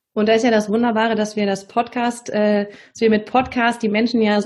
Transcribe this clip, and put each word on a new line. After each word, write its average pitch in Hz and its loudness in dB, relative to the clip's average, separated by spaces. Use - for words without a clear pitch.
Und 214 0
da 220 4
ist 226 2
ja 254 2
das 214 2
Wunderbare, 226 0
dass 214 -4
wir 208 -2
das 196 -4
Podcast, 240 -4
äh, 208 0
dass - -16
wir 226 4
mit 214 0
Podcast 240 0
die 220 0
Menschen 226 0
ja 208 2